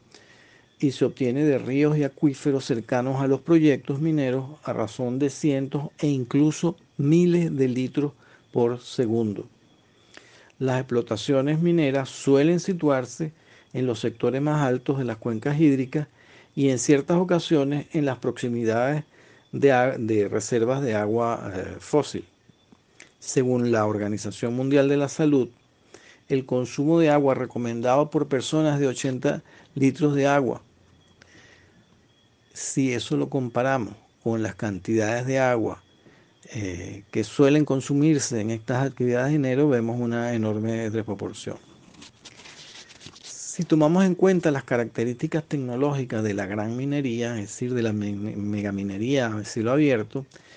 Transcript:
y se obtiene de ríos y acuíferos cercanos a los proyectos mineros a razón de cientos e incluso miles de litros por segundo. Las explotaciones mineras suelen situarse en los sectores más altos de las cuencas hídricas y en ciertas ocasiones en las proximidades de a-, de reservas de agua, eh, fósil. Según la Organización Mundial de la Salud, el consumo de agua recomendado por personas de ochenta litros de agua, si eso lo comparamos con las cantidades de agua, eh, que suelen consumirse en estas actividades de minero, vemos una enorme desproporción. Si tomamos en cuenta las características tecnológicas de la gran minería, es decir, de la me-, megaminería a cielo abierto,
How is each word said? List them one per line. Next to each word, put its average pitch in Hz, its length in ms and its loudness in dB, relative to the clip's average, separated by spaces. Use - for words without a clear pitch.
y 143 100 2
se 127 140 0
obtiene 131 400 0
de 139 140 2
ríos 143 380 2
y 147 60 0
acuíferos 135 640 0
cercanos 127 560 -2
a 135 80 0
los 135 120 2
proyectos 147 600 2
mineros 135 460 0
a 127 80 -6
razón 120 480 -4
de 139 100 2
cientos 139 600 -2
e 151 80 0
incluso 147 680 0
miles 165 600 4
de 131 120 2
litros 127 460 -2
por 123 280 0
segundo. 113 640 -2
Las 131 220 0
explotaciones 135 800 0
mineras 147 480 2
suelen 143 500 4
situarse 156 760 -2
en 127 140 -2
los 113 140 -2
sectores 123 420 -2
más 151 240 2
altos 127 320 0
de 135 60 -2
las 113 140 -4
cuencas 123 420 -2
hídricas 139 480 2
y 139 140 4
en 123 100 0
ciertas 147 380 4
ocasiones 156 760 0
en 151 120 0
las 127 140 -2
proximidades 120 880 0
de 139 180 4
a-, 127 260 4
de 110 300 0
reservas 113 560 0
de 113 140 0
agua, 113 580 -2
eh, - 240 -8
fósil. - 460 -2
Según 123 500 0
la 110 160 2
Organización 104 680 -4
Mundial 135 340 2
de 143 80 2
la 143 120 0
Salud, 139 400 2
el 135 160 -2
consumo 143 540 0
de 160 120 6
agua 139 260 4
recomendado 120 760 0
por 147 160 0
personas 147 540 0
de 139 80 2
ochenta 135 560 -2
litros 139 400 2
de 139 100 2
agua, 139 340 2
si 135 380 -2
eso 120 240 -2
lo 139 140 -2
comparamos 123 640 -2
con 113 200 0
las 98 120 -4
cantidades 110 720 -2
de 135 120 0
agua, 117 440 0
eh, 98 580 -10
que 110 140 -2
suelen 147 400 4
consumirse 139 800 0
en 110 80 -4
estas 123 360 -2
actividades 123 460 0
de 156 60 2
minero, 139 320 2
vemos 117 280 0
una 120 360 -2
enorme 110 560 -2
desproporción. 104 680 -8
Si - 420 -10
tomamos 160 400 4
en 180 100 4
cuenta 180 360 2
las 139 140 -4
características 123 800 -2
tecnológicas 131 800 -2
de 104 120 -2
la 98 100 -4
gran 107 320 -4
minería, 127 600 -4
es 101 120 -8
decir, 123 240 -8
de 123 100 0
la 110 120 0
me-, 104 180 -4
megaminería 104 1160 -4
a 107 160 -6
cielo 113 280 -4
abierto, 135 540 0